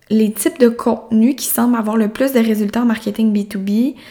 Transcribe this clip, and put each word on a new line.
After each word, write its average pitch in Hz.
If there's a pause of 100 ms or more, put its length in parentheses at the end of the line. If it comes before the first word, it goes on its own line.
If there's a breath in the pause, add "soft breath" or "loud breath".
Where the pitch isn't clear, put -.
(100)
les 214
types -
de 240
contenus 233
qui -
semblent 240
avoir 214
le 214
plus 262
de 254
résultats 214
en 247
marketing 220
B 202
two 196
B, 214 (160 loud breath)